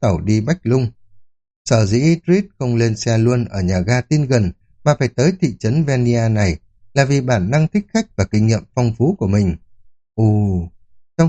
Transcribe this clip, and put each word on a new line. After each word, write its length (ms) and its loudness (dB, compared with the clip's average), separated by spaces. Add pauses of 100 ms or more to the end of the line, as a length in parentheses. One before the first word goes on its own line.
tàu 200 0
đi 200 0
Bách 220 -2
Lung. 280 -2 (720)
Sở 220 2
dĩ 400 2
Chris 180 2 (140)
không 180 -2
lên 200 0
xe 220 -2
luôn 260 2
ở 160 -6
nhà 200 0
ga 200 -2
Tiên 260 -2
Gần 260 0 (320)
mà 140 2
phải 100 -2
tới 320 0
thị 180 -2
trấn 260 -2
Venia 460 0
này 280 0 (360)
là 100 2
vì 160 0
bản 300 -2
năng 180 2
thích 260 -4
khách 220 -4
và 80 -2
kinh 220 0
nghiệm 180 0 (100)
phong 240 0
phú 200 0
của 80 -2
mình. 300 0 (580)
Ù, 540 0 (480)
trong 120 2